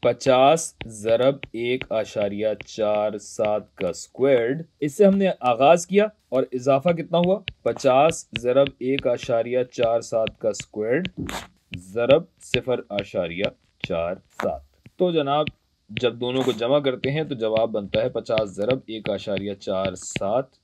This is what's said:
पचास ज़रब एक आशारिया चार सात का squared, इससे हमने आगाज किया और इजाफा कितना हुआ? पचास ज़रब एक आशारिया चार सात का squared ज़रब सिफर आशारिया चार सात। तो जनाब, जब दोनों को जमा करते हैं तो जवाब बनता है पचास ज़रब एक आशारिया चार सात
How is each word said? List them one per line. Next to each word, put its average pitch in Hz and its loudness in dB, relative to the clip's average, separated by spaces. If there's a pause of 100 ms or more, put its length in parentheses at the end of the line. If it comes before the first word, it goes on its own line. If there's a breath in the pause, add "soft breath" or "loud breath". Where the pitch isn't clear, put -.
पचास 131 4 (120)
ज़रब 113 2 (160)
एक 123 -2 (100)
आशारिया 104 -2
चार 104 -2
सात 104 -4
का 90 -2
squared, 131 0 (180)
इससे 151 -4
हमने 196 2 (160)
आगाज 135 4
किया 202 2 (220)
और 131 0
इजाफा 139 2
कितना 160 -2
हुआ? 185 2 (240)
पचास 135 2
ज़रब 127 2 (100)
एक 131 0
आशारिया 120 0
चार 117 0
सात 110 -2
का 107 0
squared 120 -4 (840)
ज़रब 127 4 (160)
सिफर 123 0 (100)
आशारिया 98 -4 (320)
चार 87 -4 (120)
सात। - -6 (320)
तो 180 2
जनाब, 147 0 (420)
जब 117 -2
दोनों 123 -2
को 123 0
जमा 120 0
करते 131 -2
हैं 151 -4
तो 143 -6
जवाब 110 0
बनता 107 -4
है 123 -2
पचास 110 -2
ज़रब 107 -2
एक 110 -8
आशारिया 101 -4
चार 95 -4
सात 110 -4 (120)